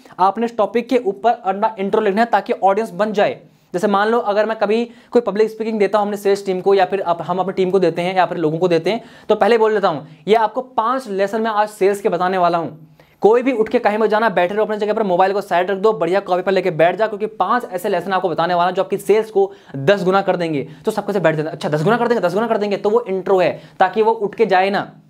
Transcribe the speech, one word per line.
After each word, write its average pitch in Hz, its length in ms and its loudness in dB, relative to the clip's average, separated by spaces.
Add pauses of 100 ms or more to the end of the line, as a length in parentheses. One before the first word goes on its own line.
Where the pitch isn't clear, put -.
(180)
आपने 196 280 2
इस 233 100 -8
टॉपिक 233 320 -2
के 254 100 2
ऊपर 202 320 -2
अपना 202 480 -2
इंट्रो 196 220 0
लिखना 208 200 0
है 233 80 0
ताकि 220 260 -2
ऑडियंस 196 380 0
बन 208 200 -2
जाए। 175 280 0 (340)
जैसे 180 140 -2
मान 202 200 2
लो 233 120 2
अगर 214 260 0
मैं 220 120 -4
कभी 220 260 0 (280)
कोई 240 100 4
पब्लिक 214 280 0
स्पीकिंग 220 280 -6
देता 202 200 2
हूँ 208 80 0
हमने 208 120 -4
सेल्स 202 280 0
टीम 185 140 -2
को 196 140 2
या 185 120 4
फिर 196 140 -4
अप-, 165 220 -4
हम 180 160 -4
अपनी 185 160 -2
टीम 185 160 0
को 196 80 4
देते 170 240 0
हैं 185 140 -2
या 180 100 4
फिर 175 120 -4
लोगों 160 200 0
को 180 100 2
देते 170 220 0
हैं, 226 120 -2 (260)
तो 214 60 4
पहले 208 240 4
बोल 220 160 2
देता 196 140 2
हूँ 151 180 -6 (220)
ये 208 80 4
आपको 220 260 -2
पांच 247 460 -4
लेसन 196 340 -2
मैं 226 100 -2
आज 214 180 0
सेल्स 202 300 0
के 190 80 0
बताने 180 300 2
वाला 175 200 2
हूँ। - 300 -10 (340)
कोई 233 200 6
भी 262 100 2
उठ 214 160 0
के 240 100 0
कहीं 208 200 0
मत 220 120 2
जाना, 214 180 2
बैठे 180 260 0
रहो 214 100 0
अपनी 214 120 -2
जगह 208 160 0
पर, 220 100 0
मोबाइल 190 300 2
को 196 80 -2
साइड 185 300 0
रख 196 80 -2
दो, 214 140 2
बढ़िया 175 280 0
कॉपी 185 220 -2
पर 196 100 0
लेके 185 200 0
बैठ 165 240 2
जाओ, 214 120 0
क्योंकि 214 200 -6
पांच 220 380 -2
ऐसे 185 220 -6
लेसन 190 240 -2
आपको 185 160 0
बताने 165 260 -2
वाला 175 140 2
हूं 180 60 -4
जो 185 80 0
आपकी 185 160 -4
सेल्स 214 320 2
को 196 200 2 (260)
दस 180 280 2
गुना 190 180 2
कर 185 140 0
देंगे। 160 300 -4 (180)
तो 220 60 -4
सबको 208 220 -4
से 190 80 -2
बैठ 160 160 2
जाना, 156 140 -4
"अच्छा 165 180 -6
दस 151 160 0
गुना 220 120 2
कर 233 120 0
देंगे, 233 140 0
दस 175 120 0
गुना 226 120 0
कर 220 120 0
देंगे।" 202 180 -2
तो 208 140 -2
वो 233 120 2
इंट्रो 190 380 0
है 151 120 2 (280)
ताकि 185 220 2
वो 214 100 2
उठ 202 220 -4
के 226 120 2
जाए 190 240 2
ना, 175 160 -2 (240)